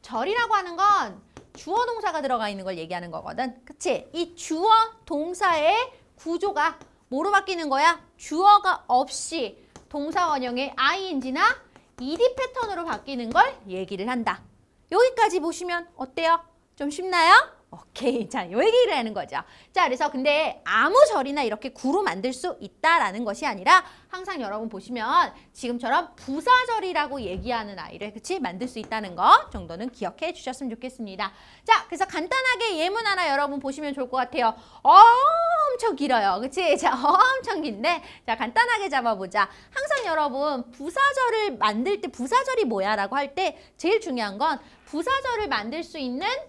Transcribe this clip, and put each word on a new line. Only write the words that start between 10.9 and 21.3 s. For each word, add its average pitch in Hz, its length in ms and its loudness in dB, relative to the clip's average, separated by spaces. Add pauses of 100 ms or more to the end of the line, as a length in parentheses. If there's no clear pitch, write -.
이디 403 360 0
패턴으로 466 480 -6
바뀌는 254 460 -6
걸 453 240 4 (140)
얘기를 190 400 -8
한다. 226 340 -4 (480)
여기까지 453 500 2
보시면 339 560 -6
어때요? 330 440 0 (360)
좀 285 140 -6
쉽나요? 349 420 2 (380)
오케이. - 580 -4
자, 196 240 -6
요 226 120 0
얘기를 453 320 4
하는 233 160 -4
거죠. 143 260 -6 (340)
자, 370 120 4
그래서 269 240 0
근데 285 560 0
아무 226 300 2 (140)
절이나 285 340 -2